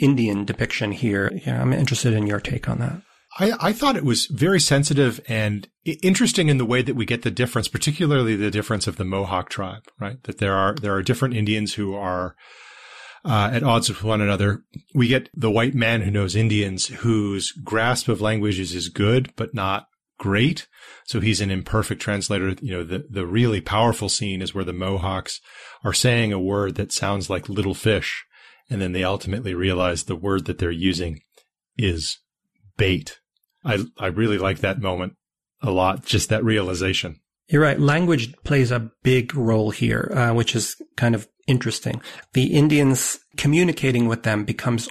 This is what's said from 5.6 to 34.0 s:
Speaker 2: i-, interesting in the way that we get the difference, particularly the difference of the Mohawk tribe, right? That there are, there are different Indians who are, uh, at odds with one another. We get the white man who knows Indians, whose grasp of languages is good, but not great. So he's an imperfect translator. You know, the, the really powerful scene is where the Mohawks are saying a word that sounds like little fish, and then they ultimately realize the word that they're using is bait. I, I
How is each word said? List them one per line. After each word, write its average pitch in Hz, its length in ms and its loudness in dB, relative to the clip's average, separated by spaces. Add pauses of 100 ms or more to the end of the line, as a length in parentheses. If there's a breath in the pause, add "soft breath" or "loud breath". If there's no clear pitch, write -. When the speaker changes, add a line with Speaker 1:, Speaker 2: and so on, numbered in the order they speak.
Speaker 2:
i-, 160 160 -4
interesting 185 460 2
in 139 100 4
the 123 60 2
way 123 180 2
that 131 140 -2
we 113 100 -2
get 117 160 -2
the 113 80 0
difference, 117 380 -2
particularly 143 680 2
the 101 160 0
difference 104 380 -2
of 90 80 -6
the 98 80 -4
Mohawk 95 440 -2
tribe, 98 360 -10 (160)
right? 107 240 -8
That - 140 -10
there 98 140 0
are, 95 220 2
there 101 220 -2
are 95 60 0
different 120 340 0
Indians 107 380 0
who 98 200 -4
are, 92 400 -4 (920 loud breath)
uh, 107 280 2
at 120 100 0
odds 120 260 4
with 104 140 -6
one 107 180 0
another. 101 440 0 (320)
We 123 100 4
get 127 260 0
the 117 180 0
white 120 260 2
man 113 240 2
who 101 100 -2
knows 101 240 0
Indians, 104 540 2
whose 104 640 0
grasp 117 560 -2
of 101 120 0
languages 104 540 0
is 87 140 -6
good, 113 480 2
but - 180 -8
not 98 320 -2 (320)
great. 110 480 0 (380 loud breath)
So 110 160 -4
he's 101 200 2
an 98 120 -2
imperfect 95 500 -2
translator. 95 580 -2
You 113 120 -6
know, 87 100 -4
the, 85 260 -6
the 98 180 -4
really 107 340 2
powerful 107 480 0
scene 95 340 -4
is 92 140 -6
where 95 80 -4
the 87 80 -6
Mohawks 92 680 -4 (440 loud breath)
are 101 80 0
saying 117 400 2
a 98 80 -2
word 98 340 0
that 98 160 -4
sounds 98 400 -2
like 90 180 -4
little 98 260 -2
fish, - 500 -2 (440 soft breath)
and 101 140 -4
then 90 80 -2
they 90 140 -2
ultimately 98 500 -4
realize 90 480 0
the 92 140 -6
word 95 300 -2
that 85 120 -6
they're 87 140 -2
using 85 480 -2 (580 soft breath)
is 85 400 -2 (580)
bait. 95 420 -2 (440)
I, 107 220 0 (140)
I 101 80 -4